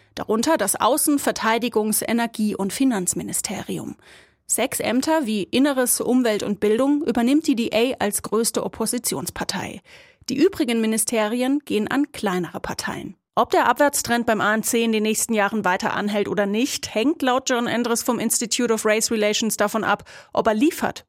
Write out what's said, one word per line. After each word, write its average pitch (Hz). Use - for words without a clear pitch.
Darunter 233
das 190
Außen-, 285
Verteidigungs-, 220
Energie- 226
und 196
Finanzministerium. 196
Sechs -
Ämter 262
wie 214
Inneres, 262
Umwelt 240
und 202
Bildung 269
übernimmt 247
die 269
D 226
A 240
als 202
größte -
Oppositionspartei. -
Die -
übrigen 247
Ministerien 220
gehen 208
an 285
kleinere 180
Parteien. -
Ob -
der 302
Abwärtstrend 240
beim 214
A 208
N 220
C 233
in 233
den 214
nächsten 214
Jahren 208
weiter 180
anhält 208
oder 202
nicht, 202
hängt 247
laut 262
John 240
Endres 226
vom 240
Institute 233
of 220
Race 220
Relations 214
davon 208
ab, -
ob -
er 220
liefert 240